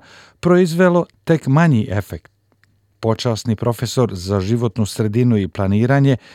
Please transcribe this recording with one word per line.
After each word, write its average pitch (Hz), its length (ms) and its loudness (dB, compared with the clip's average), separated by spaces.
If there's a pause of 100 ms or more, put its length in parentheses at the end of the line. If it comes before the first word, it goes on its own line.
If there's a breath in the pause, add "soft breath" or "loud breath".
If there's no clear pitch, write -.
(400 loud breath)
proizvelo 175 680 2 (180)
tek 160 240 0
manji 139 420 2
efekt. 95 420 -8 (680)
Počasni 110 560 -2
profesor 117 580 -2
za 95 260 -4
životnu 113 460 -2
sredinu 113 520 0
i 95 100 -2
planiranje 120 680 0 (180 loud breath)